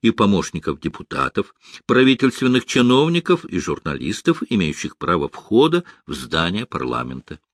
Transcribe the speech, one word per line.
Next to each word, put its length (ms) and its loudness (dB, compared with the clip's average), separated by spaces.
и 100 2
помощников 680 0
депутатов, 720 -6
правительственных 800 2
чиновников 800 2
и 140 -6
журналистов, 880 -4
имеющих 480 -2
право 320 -2
входа 540 2
в 80 -10
здание 500 -4
парламента. 760 -8